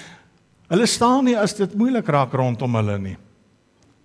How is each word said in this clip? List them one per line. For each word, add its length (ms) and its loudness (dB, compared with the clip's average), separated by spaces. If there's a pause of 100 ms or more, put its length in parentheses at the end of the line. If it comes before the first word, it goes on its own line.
(680)
hulle 200 2
staan 360 2
nie 120 2
as 200 -2
dit 200 -2
moeilik 360 0
raak 240 0
rondom 400 -2
hulle 240 -2
nie. 140 -8 (880)